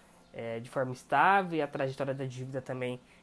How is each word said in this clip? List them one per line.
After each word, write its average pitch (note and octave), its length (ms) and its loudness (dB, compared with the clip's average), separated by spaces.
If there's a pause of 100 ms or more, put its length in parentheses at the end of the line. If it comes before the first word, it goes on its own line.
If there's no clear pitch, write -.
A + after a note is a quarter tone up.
(340)
é, A#2 260 -6
de B2 80 -10
forma B2+ 240 -2
estável E3+ 640 4
e D3+ 40 2
a C#3+ 40 2
trajetória C#3 460 -2
da C3+ 140 -4
dívida B2+ 340 -6
também, B2+ 400 -4 (220)